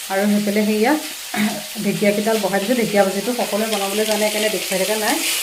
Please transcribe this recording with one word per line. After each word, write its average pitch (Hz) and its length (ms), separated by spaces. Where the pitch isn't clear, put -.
আৰু 196 200
সেইফালে 208 380
সেয়া 214 280
ঢেকীয়াকেইডাল 208 600
বহাই 196 220
দিছোঁ। 226 160
ঢেকীয়া 202 280
ভাজিটো 202 300
সকলোৱে 220 360
বনাবলৈ 202 360
জানে, 214 200
সেইকাৰণে 214 240
দেখুৱাই 190 300
থকা 190 180
নাই। 220 180